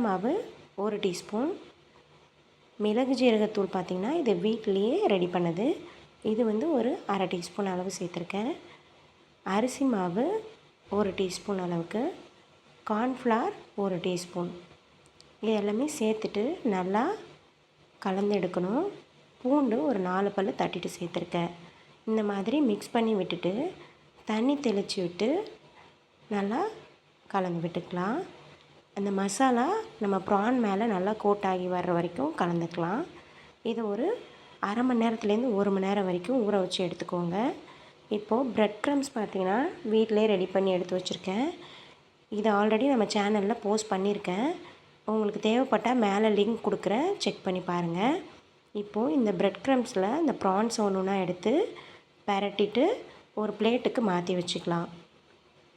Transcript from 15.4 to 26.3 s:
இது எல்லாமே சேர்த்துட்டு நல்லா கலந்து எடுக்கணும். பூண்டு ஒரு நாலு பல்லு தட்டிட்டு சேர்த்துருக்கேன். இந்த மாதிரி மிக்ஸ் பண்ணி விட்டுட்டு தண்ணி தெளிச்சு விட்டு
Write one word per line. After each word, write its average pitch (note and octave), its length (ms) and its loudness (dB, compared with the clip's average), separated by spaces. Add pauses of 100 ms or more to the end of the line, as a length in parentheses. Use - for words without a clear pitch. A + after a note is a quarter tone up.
இது A3 180 2
எல்லாமே G#3+ 260 0 (120)
சேர்த்துட்டு G#3+ 460 0 (300)
நல்லா F#3+ 300 2 (1000)
கலந்து G3+ 360 0
எடுக்கணும். F#3 440 0 (560)
பூண்டு C4 380 4 (100)
ஒரு G3 100 2 (100)
நாலு G3 260 2
பல்லு G3 260 0
தட்டிட்டு F3 280 -2 (100)
சேர்த்துருக்கேன். F3 520 -4 (580)
இந்த A3 120 2 (120)
மாதிரி G#3 260 0 (100)
மிக்ஸ் G3+ 260 -4
பண்ணி A3 260 2
விட்டுட்டு F3+ 340 -2 (720)
தண்ணி A#3 260 2 (120)
தெளிச்சு G3 380 0
விட்டு F#3+ 220 -2 (1080)